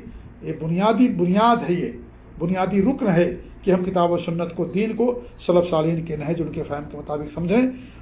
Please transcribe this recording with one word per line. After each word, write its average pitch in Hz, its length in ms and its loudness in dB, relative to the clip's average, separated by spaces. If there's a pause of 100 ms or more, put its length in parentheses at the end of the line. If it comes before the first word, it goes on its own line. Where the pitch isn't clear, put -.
(420)
یہ 156 180 -6
بنیادی 196 480 4
بنیاد 196 480 4
ہے، 202 160 0
یہ 143 180 -2 (480)
بنیادی 185 440 0
رکن 254 260 2
ہے 175 280 4 (260)
کہ 196 80 0
ہم 180 140 2
کتاب 175 260 2
و 175 80 0
سنت 170 380 -4
کو، 175 80 -2
دین 214 320 -2
کو 240 240 0 (260)
سلف 175 240 4
صالحین 160 340 0
کے 156 120 -6
نہج، 160 260 -4
ان 139 100 -6
کے 156 160 -6
فہم 143 220 -6
کے 147 60 -12
مطابق 147 380 -8
سمجھیں۔ 196 320 2 (360)